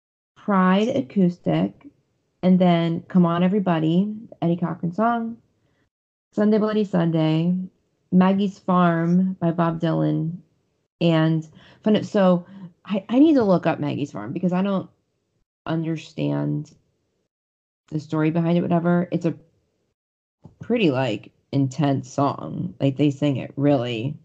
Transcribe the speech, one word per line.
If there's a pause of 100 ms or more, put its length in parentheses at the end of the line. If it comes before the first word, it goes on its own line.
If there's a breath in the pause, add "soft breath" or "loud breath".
(360)
Pride
acoustic, (720)
and
then
Come
On
Everybody, (280)
Eddie
Cochran
song, (960)
Sunday
Bloody
Sunday, (560)
Maggie's
Farm
by
Bob
Dylan, (640)
and (360 loud breath)
fun.
So (380 loud breath)
I,
I
need
to
look
up
Maggie's
Farm
because
I
don't (760)
understand (1200)
the
story
behind
it,
whatever.
It's
a (1300)
pretty,
like, (200)
intense
song.
Like,
they
sing
it
really.